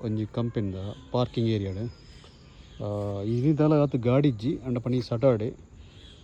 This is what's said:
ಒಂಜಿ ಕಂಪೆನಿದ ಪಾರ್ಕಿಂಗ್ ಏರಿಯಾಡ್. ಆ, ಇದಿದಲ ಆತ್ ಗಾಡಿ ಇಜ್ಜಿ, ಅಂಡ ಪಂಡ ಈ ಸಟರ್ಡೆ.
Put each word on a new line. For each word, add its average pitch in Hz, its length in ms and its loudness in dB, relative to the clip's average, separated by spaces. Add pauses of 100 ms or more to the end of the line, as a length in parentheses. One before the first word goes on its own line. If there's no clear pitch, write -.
ಒಂಜಿ 110 240 -2
ಕಂಪೆನಿದ 113 500 -4 (360)
ಪಾರ್ಕಿಂಗ್ 120 380 0
ಏರಿಯಾಡ್. 98 280 -2
ಆ, - 1400 -8
ಇದಿದಲ 139 520 2
ಆತ್ 143 220 4
ಗಾಡಿ 127 340 4
ಇಜ್ಜಿ, 117 280 -4
ಅಂಡ 123 200 -4
ಪಂಡ 123 180 -2
ಈ 123 60 0
ಸಟರ್ಡೆ. 117 480 2 (760)